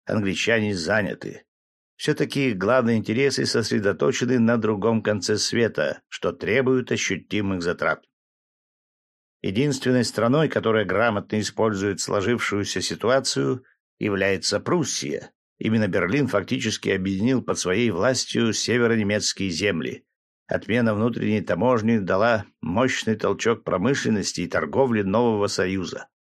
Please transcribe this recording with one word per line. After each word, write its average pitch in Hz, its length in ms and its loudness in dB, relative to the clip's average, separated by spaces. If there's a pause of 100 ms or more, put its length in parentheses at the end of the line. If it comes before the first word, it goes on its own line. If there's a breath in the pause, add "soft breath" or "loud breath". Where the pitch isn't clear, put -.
англичане 104 720 0
заняты. 82 720 -4 (500)
Все-таки 143 540 0
их 98 80 -2
главные 117 400 4
интересы 127 480 0
сосредоточены 120 920 0
на 117 200 4
другом 110 440 0
конце 107 360 0
света, 101 680 0
что - 240 -4
требует 127 600 0
ощутимых 98 720 -2
затрат. 82 420 -2 (1400)
Единственной 127 640 0
страной, 131 440 2
которая 110 360 2
грамотно 104 560 0
использует 101 600 0
сложившуюся 101 840 -2
ситуацию, 131 840 -2 (340 soft breath)
является 98 600 0
Пруссия. - 720 -4 (260)
Именно 110 300 2
Берлин 98 380 0
фактически 107 640 -2
объединил 98 520 0
под 92 160 -4
своей 107 320 2
властью 117 640 0
северонемецкие 107 960 0
земли. 82 560 -4 (420)
Отмена 113 480 0
внутренней 107 460 0
таможни 110 580 2
дала 101 460 2 (160)
мощный 113 560 0
толчок 107 480 0
промышленности 101 800 -2
и 87 60 -4
торговле 107 540 0
нового 104 440 2
союза. 95 600 -4 (200)